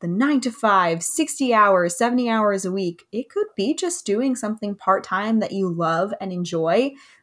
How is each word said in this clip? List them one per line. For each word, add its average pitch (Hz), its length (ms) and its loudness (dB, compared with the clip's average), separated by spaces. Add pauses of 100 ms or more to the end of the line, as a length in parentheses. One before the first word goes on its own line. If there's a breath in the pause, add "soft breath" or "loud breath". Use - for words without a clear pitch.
the 175 80 -6
nine-to-five, 202 920 2
sixty 277 500 -2
hours, 190 460 4
seventy 240 320 0
hours 208 340 0
a 185 80 -4
week. 180 400 -6
It 240 160 -8
could 415 280 -4
be 220 180 0
just 339 320 -6
doing 240 300 0
something 214 380 -6
part-time 196 680 0
that 202 120 -2
you 190 160 0
love 170 520 -2
and 190 120 -6
enjoy 175 640 0 (280 loud breath)